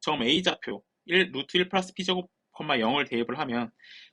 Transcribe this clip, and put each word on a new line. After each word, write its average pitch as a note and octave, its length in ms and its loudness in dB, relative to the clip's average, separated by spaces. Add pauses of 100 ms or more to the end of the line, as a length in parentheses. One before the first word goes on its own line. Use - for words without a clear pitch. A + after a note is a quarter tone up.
점 D3+ 220 0
A D3+ 200 4
좌표 A#2 420 -2 (220)
일, F#3 260 2
루트 C#3 240 -4
일 F3+ 120 4
플러스 F#3 260 -2
P제곱, F#3 360 -2 (220)
콤마 D3+ 260 -2
영을 B2+ 280 2
대입을 A#2 320 -2
하면 A#2+ 320 -2 (420)